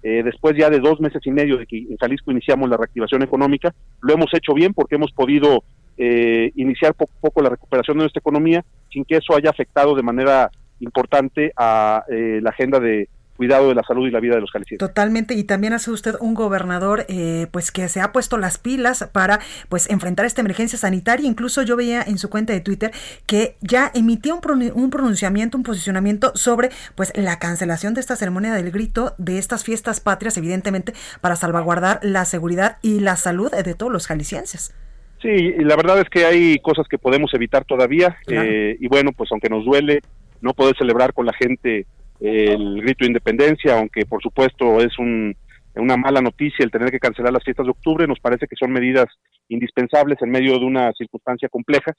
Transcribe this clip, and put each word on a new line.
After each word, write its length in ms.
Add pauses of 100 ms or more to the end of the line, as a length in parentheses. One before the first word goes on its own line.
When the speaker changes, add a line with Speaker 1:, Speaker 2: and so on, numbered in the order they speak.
Speaker 1:
eh, 200
después 340
ya 120
de 100
dos 200
meses 260
y 60
medio 260
de 80
que 120
en 200
Jalisco 340
iniciamos 380
la 80
reactivación 440
económica, 520 (280)
lo 120
hemos 200
hecho 200
bien 200
porque 220
hemos 180
podido, 500 (340)
eh, 580
iniciar 380
poco 220
a 60
poco 200
la 80
recuperación 480
de 60
nuestra 160
economía 460 (260)
sin 140
que 120
eso 180
haya 160
afectado 440
de 80
manera 460 (300)
importante 760
a, 540
eh, 320
la 80
agenda 300
de 280 (280)
cuidado 340
de 60
la 80
salud 220
y 60
la 80
vida 160
de 60
los 100
jaliscienses. 340
Speaker 2:
Totalmente, 480
y 120
también 260
ha 80
sido 140
usted 260
un 140
gobernador, 760
eh, 440
pues, 200
que 160
se 140
ha 100
puesto 260
las 200
pilas 560
para, 260 (300)
pues, 200
enfrentar 360
esta 160
emergencia 360
sanitaria. 480
Incluso 380
yo 140
veía 240
en 160
su 120
cuenta 220
de 80
Twitter 320 (340)
que 360
ya 320
emitía 400
un 80
pron-, 340
un 140
pronunciamiento, 680
un 60
posicionamiento 720
sobre, 320 (280)
pues, 200
la 240
cancelación 540
de 80
esta 160
ceremonia 360
del 180
grito, 460
de 200
estas 260
fiestas 380
patrias, 360
evidentemente, 540 (300)
para 160
salvaguardar 680
la 220
seguridad 560
y 180
la 160
salud 360
de 220
todos 160
los 180
jaliscienses. 680 (460)
Speaker 1:
Sí, 80
y 340
la 140
verdad 240
es 80
que 160
hay 340
cosas 300
que 80
podemos 360
evitar 300
todavía, 600
Speaker 2:
Claro. 260
Speaker 1:
eh, 260
y 120
bueno, 240
pues, 180
aunque 160
nos 160
duele 380 (400)
no 120
poder 240
celebrar 360
con 120
la 60
gente 540 (360)
el 600
grito 240
de 20
independencia, 720
aunque 280
por 160
supuesto 600
es 180
un, 340 (420)
una 200
mala 240
noticia 460
el 40
tener 220
que 80
cancelar 320
las 140
fiestas 200
de 60
octubre, 360
nos 120
parece 260
que 120
son 160
medidas 320 (420)
indispensables 760
en 80
medio 300
de 60
una 320
circunstancia 500
compleja 520